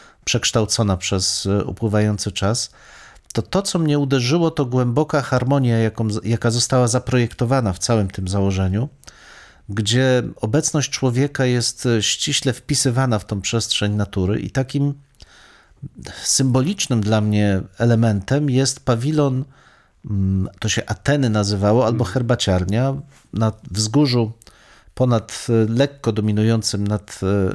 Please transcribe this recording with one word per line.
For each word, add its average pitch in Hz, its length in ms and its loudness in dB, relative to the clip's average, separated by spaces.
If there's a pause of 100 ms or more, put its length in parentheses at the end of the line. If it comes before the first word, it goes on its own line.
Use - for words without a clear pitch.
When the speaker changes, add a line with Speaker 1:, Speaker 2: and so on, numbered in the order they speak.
(240)
Speaker 1:
przekształcona 107 720 0
przez, - 500 -4
e, 98 180 2
upływający 104 680 -2
czas. - 380 -2 (600)
To, 110 100 -2
to, - 200 -2
co 240 160 -2
mnie 151 200 2
uderzyło, 139 520 2
to 147 160 -2
głęboka 127 560 0
harmonia, 123 560 0
jaką 110 320 0
z-, 107 140 -6
jaka 113 260 0
została 123 380 2
zaprojektowana 123 840 0
w 87 60 -8
całym 107 320 0
tym 92 180 -6
założeniu, 98 600 0 (800)
gdzie 120 540 0 (140)
obecność 139 540 -2
człowieka 135 560 0
jest, 123 400 -2
e, 117 160 2
ściśle - 500 -2
wpisywana 127 680 0
w - 60 -12
tą 98 160 -6
przestrzeń 104 540 -2
natury 101 460 0
i - 100 -6
takim 139 440 -2 (1300)
symbolicznym 131 800 0
dla 107 200 2
mnie 104 400 2 (180)
elementem 117 720 2
jest 127 300 0
pawilon, 131 640 0 (640)
mm, 95 380 0 (120)
to 110 80 -2
się - 180 -2
Ateny 135 440 0
nazywało, 104 560 2
albo 120 180 0
Speaker 2:
Mhm. - 100 -4
Speaker 1:
herbaciarnia 117 800 0 (380)
na 110 200 0 (180)
wzgórzu 113 640 0 (600)
ponad, 120 540 -2
e, 113 240 2
lekko 127 400 0
dominującym 107 760 0
nad, - 340 -4 (340)